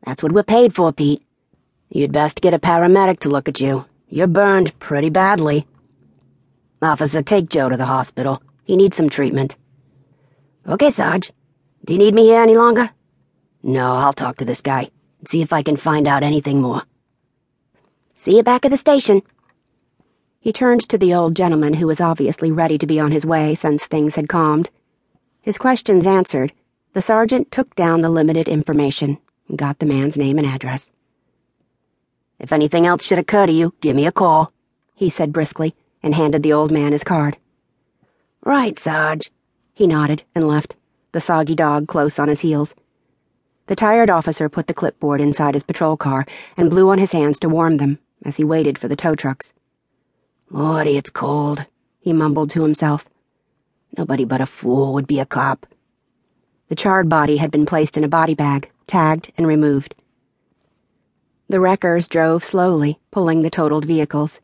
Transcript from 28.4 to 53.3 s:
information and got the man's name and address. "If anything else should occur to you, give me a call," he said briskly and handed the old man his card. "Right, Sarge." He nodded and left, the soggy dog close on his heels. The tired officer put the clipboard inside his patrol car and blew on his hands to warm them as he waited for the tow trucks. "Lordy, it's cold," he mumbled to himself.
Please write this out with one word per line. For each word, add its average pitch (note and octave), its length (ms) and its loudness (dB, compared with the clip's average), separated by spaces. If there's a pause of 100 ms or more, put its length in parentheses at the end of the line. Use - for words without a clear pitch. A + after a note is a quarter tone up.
information D3 720 -2 (280)
and D#3 100 -10
got C#3+ 220 -6
the D#3 60 -2
man's C#3+ 320 -2
name C#3+ 220 0
and D3+ 80 0
address. C3+ 440 -8 (1500)
"If - 140 -8
anything D#3 340 2
else F3 180 0
should F#3 140 0
occur G3+ 280 2
to F3 60 2
you, E3 280 0
give C#3+ 160 0
me C#3+ 100 0
a F3 60 -2
call," E3 400 2 (420)
he F#3+ 160 -2
said D#3 220 -4
briskly D#3+ 420 -4 (300)
and D3 100 0
handed D3+ 300 0
the D3+ 100 2
old D3+ 160 2
man D3 220 0
his D3 120 -2
card. D3+ 340 -2 (1080)
"Right, B3+ 340 -2
Sarge." D#3 540 -4 (420)
He G3+ 140 0
nodded D3+ 360 0 (120)
and D#3+ 120 0
left, D3+ 280 -2 (360)
the E3 100 -4
soggy D#3+ 340 -2
dog D3+ 320 0
close D3 320 -2
on D3 80 0
his D3 140 -2
heels. D3+ 340 -2 (920)
The G3 80 -2
tired A3 340 2
officer D#3+ 380 0
put D#3 200 -6
the E3 60 -6
clipboard D3 480 -4
inside D3 320 0
his C#3 100 -2
patrol D#3+ 340 -2
car C3+ 280 -2 (300)
and E3+ 140 2
blew F#3+ 200 4
on G3 100 2
his F#3+ 140 0
hands D3 260 0
to E3+ 100 -2
warm D#3+ 280 0
them C#3+ 220 0 (240)
as C#3+ 120 -10
he D#3+ 80 -4
waited D3+ 340 0
for B2 100 -10
the C3+ 80 -4
tow D#3 200 -2
trucks. - 380 -8 (960)
"Lordy, D3+ 480 -2
it's C#3 120 -6
cold," D3 560 -4 (340)
he E3+ 140 -4
mumbled D3+ 380 0
to E3 120 -2
himself. D3+ 420 -2 (920)